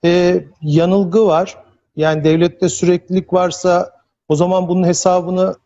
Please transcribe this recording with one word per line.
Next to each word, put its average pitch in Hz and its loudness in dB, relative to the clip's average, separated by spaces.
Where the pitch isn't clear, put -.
e, 180 2
yanılgı 175 0
var. 180 -2
Yani 156 -2
devlette 165 0
süreklilik 180 -2
varsa 180 0
o 156 2
zaman 180 0
bunun 180 0
hesabını 180 0